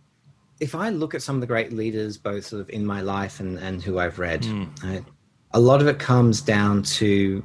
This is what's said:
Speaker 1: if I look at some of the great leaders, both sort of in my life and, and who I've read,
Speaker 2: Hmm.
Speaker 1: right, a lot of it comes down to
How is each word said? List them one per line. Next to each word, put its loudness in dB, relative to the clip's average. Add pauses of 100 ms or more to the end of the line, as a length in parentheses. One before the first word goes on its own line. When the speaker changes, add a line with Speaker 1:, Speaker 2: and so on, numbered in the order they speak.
(600)
Speaker 1:
if -4
I -4
look -4
at -6
some -6
of -2
the -6
great -2
leaders, -4
both -6
sort -10
of -12
in -4
my -2
life -4
and, -6
and -8
who -2
I've -2
read, -2
Speaker 2:
Hmm. -4 (200)
Speaker 1:
right, -6 (480)
a 4
lot 8
of 6
it 0
comes 4
down 2
to 2